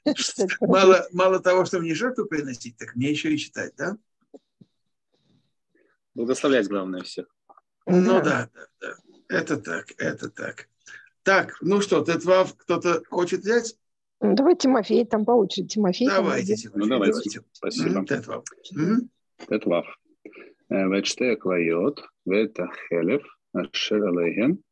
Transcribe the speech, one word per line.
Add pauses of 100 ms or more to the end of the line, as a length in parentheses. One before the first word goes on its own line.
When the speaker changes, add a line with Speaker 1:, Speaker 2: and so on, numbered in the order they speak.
(140)
Speaker 1:
читать. (140)
Speaker 2:
Мало,
мало
того,
что
мне
жертву
приносить,
так
мне
ещё
и
читать,
да? (2250)
Speaker 3:
Благословлять,
главное,
всех. (600)
Speaker 2:
Ну
Speaker 1:
Да.
Speaker 2:
да,
да, (140)
да. (340)
Это
так, (100)
это
так. (560)
Так,
ну
что,
Тетвав,
кто-то
хочет
взять? (440)
Speaker 1:
Ну,
давай
Тимофей,
там
по
очереди.
Тимофей,
там
Speaker 2:
Давайте,
Speaker 1:
один.
Speaker 2:
Тимофей,
Speaker 3:
Ну,
давайте.
Speaker 2:
давайте. (120)
Speaker 3:
Спасибо.
Speaker 2:
Мгм,
Тетвав. (280)
Мгм. (400)
Speaker 3:
Тетвав. (840)
Э,
вет
ште
аклайот, (240)
вет
ахелев, (300)
ашер
алейген,